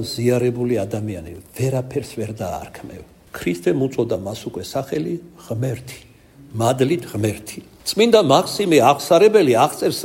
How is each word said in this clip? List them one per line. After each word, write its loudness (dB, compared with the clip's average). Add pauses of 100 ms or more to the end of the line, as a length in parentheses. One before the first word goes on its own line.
ზიარებული 0
ადამიანი, -6 (180)
ვერაფერს -4
ვერ -6
დაარქმევ. -10 (320)
ქრისტემ -2
უწოდა -2
მას -10
უკვე -10
სახელი -6 (360)
ღმერთი, -6 (540)
მადლით 0
ღმერთი. -4 (220)
წმინდა 4
მაქსიმე 2
აღსარებელი 6
აღწერს 0